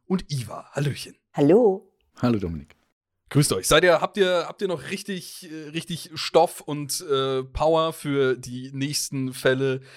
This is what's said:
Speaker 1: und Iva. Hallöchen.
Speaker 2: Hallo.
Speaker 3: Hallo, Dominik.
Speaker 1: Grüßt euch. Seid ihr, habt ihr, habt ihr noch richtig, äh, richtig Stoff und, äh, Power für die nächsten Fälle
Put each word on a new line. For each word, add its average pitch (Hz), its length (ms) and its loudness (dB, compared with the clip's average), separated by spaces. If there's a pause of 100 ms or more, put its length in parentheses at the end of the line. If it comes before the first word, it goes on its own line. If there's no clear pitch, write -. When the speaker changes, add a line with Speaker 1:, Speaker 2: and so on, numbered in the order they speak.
Speaker 1:
und 185 260 -4
Iva. 113 400 -10
Hallöchen. 139 440 -6 (180)
Speaker 2:
Hallo. 190 580 4 (300)
Speaker 3:
Hallo, 120 160 2
Dominik. 82 380 -8 (560)
Speaker 1:
Grüßt 143 200 4
euch. 95 160 -2
Seid 156 160 6
ihr, 165 160 6
habt 185 160 -4
ihr, 180 320 2
habt - 120 -14
ihr 202 60 -2
noch 160 240 -6
richtig, 185 640 -10
äh, 156 160 -14
richtig 160 460 -8
Stoff - 480 2
und, 147 460 -6
äh, 135 360 0
Power 160 480 2
für 139 440 0
die 127 380 -12
nächsten 135 580 -4
Fälle 131 500 0 (140)